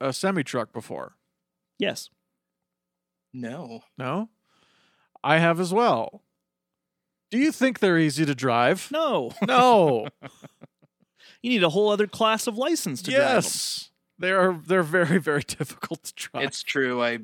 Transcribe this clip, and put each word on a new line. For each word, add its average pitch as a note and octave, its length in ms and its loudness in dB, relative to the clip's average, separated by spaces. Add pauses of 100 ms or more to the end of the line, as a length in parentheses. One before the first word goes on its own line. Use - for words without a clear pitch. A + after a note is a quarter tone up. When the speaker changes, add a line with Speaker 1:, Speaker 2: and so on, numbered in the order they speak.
Speaker 1:
a C3 120 -4
semi-truck D3 600 -4
before? D#2+ 420 -12 (640)
Speaker 2:
Yes. - 320 -6 (1200)
Speaker 3:
No. B2 500 -14 (140)
Speaker 1:
No? D#3 340 -6 (960)
I D3+ 140 6
have E3+ 200 4
as F3+ 140 -2
well. G3+ 500 0 (1080)
Do A3+ 80 -2
you D4 120 4
think B3 300 0
they're F3+ 180 4
easy D#3 260 2
to C#3+ 100 0
drive? B2 580 2
Speaker 2:
No. A#3+ 460 -2
<laughs> - 80 -2
Speaker 1:
No. G#3 600 6 (1400)
Speaker 2:
You A#3+ 80 -6
need G#3+ 120 2
a E3+ 80 4
whole G#3 200 2
other G#3 160 2
class A3 400 -2
of G#3+ 100 -4
license B3+ 460 -4
to - 80 -8
drive C4+ 120 2
'em. C4 140 2
Speaker 1:
Yes. - 540 -4 (280)
They F#3 120 -2
are, F#3 360 2
they're F3+ 160 2
very, E3+ 360 2
very D3 240 0
<laughs> - 40 -12
difficult - 580 -10
to - 100 -16
drive. - 300 -8
Speaker 3:
It's - 180 -8
true. B2+ 400 -2
I, A#2 220 -2